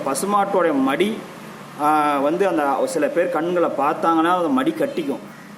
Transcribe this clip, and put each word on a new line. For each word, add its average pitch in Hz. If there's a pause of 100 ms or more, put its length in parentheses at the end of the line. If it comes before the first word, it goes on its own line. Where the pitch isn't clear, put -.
பசுமாட்டோட 190
மடி, 147 (600)
ஆ, 147
வந்து 170
அந்த 143
சில 147
பேர் -
கண்களை 165
பார்த்தாங்கன்னா 160
அந்த 170
மடி 131
கட்டிக்கும், 139 (380)